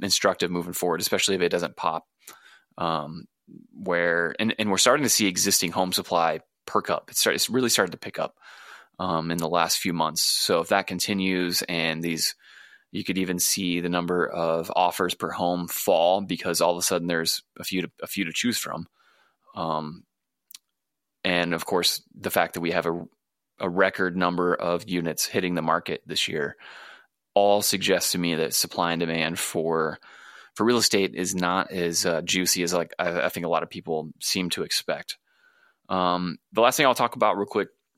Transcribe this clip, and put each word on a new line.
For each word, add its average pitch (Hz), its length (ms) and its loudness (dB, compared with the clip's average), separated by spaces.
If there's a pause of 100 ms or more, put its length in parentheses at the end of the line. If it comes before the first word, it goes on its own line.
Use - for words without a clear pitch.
instructive 92 480 2
moving 87 220 -4
forward, 87 280 -2
especially 98 320 0
if 90 80 0
it 87 80 4
doesn't 85 260 -2
pop. 80 300 -4 (720)
Um, 82 480 -4 (460)
where, 85 640 0
and, 110 220 2
and 107 100 0
we're 95 80 2
starting 131 260 4
to 120 60 2
see 107 180 4
existing 95 440 2
home 92 220 0
supply 82 480 2 (240)
perk - 240 0
up. - 200 -2
It's - 120 -2
start-, 87 140 2
it's - 140 0
really 123 200 2
started 95 240 2
to - 40 -12
pick - 220 -10
up, - 160 -6 (640)
um, 82 320 -2
in 85 60 -2
the 82 100 -2
last 82 300 2
few 90 160 -2
months. 80 300 0
So - 360 2
if 82 100 -2
that 98 160 4
continues, 95 840 0
and 82 340 -2
these, 82 320 -2 (560)
you 98 140 -6
could 92 120 -2
even 90 220 -2
see 90 400 0
the 87 80 -2
number 87 400 0
of 82 480 -2
offers 87 380 2
per 85 180 -6
home 87 380 -2
fall 90 500 4
because 92 400 -2
all 85 120 4
of 87 60 0
a 87 40 -6
sudden 87 260 0
there's 82 360 0 (140)
a - 60 -12
few 92 200 -2
to, 82 80 -8 (100)
a - 60 -10
few 98 180 -4
to 80 80 -8
choose 117 240 0
from. 82 300 -8 (680)
Um, 80 480 -4 (1200)
and 87 300 0
of 82 120 -4
course, - 380 0 (100)
the 98 180 -8
fact 87 240 2
that 87 60 -6
we 82 100 -2
have 85 160 0
a, 87 180 -4 (540)
a - 100 -4
record 92 480 2
number 90 360 2
of 87 360 -2
units 85 360 -2
hitting 90 300 -2
the 82 60 -2
market 80 440 0
this - 220 -2
year 76 300 -4 (760)
all 101 280 6
suggests 92 500 0
to - 60 -2
me 85 180 0
that 76 180 -2
supply 87 380 0
and 85 80 -2
demand 82 400 -2
for, 80 600 -2 (540)
for - 100 -2
real 120 140 4
estate 101 380 2
is 92 200 -2
not 90 360 0
as, 85 340 0
uh, 82 160 0
juicy 90 420 0
as, 85 100 0
like, 85 240 0
I, 85 260 0
I 87 60 2
think 85 160 -6
a 85 40 -2
lot 80 140 0
of 85 60 -8
people 80 420 -6 (100)
seem 90 300 0
to 90 120 -4
expect. - 540 -6 (720)
Um, 90 480 0 (160)
the 107 80 4
last 123 160 4
thing 151 80 4
I'll 127 100 6
talk 120 220 0
about 107 180 4
real 101 100 -2
quick 101 220 0 (300)